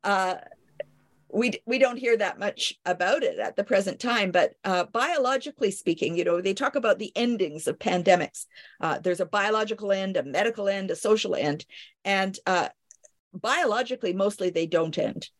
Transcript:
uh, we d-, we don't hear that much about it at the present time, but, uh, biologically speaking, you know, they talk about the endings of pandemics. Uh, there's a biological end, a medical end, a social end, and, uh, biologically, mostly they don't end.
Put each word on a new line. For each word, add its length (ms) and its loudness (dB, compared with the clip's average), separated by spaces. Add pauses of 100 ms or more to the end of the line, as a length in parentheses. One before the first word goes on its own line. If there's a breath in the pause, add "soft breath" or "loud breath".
uh, 320 2 (960)
we 160 2
d-, 160 -6
we 140 -2
don't 180 6
hear 200 2
that 220 -2
much 360 -4 (100)
about 380 0
it 160 -2
at 160 -4
the 80 -2
present 360 0
time, 320 0
but, 220 2 (100)
uh, 220 0
biologically 840 0
speaking, 440 -2
you 80 0
know, 160 2
they 140 -2
talk 220 -2
about 240 2
the 160 -8
endings 520 -2
of 120 -4
pandemics. 680 2 (340 loud breath)
Uh, 200 -2
there's 200 0
a 60 0
biological 640 0
end, 260 0
a 60 0
medical 460 0
end, 220 -2
a 40 -2
social 400 2
end, 300 -2 (400 loud breath)
and, 400 0
uh, 240 2 (640)
biologically, 800 0
mostly 380 0
they 160 0
don't 300 0
end. 320 -4 (100)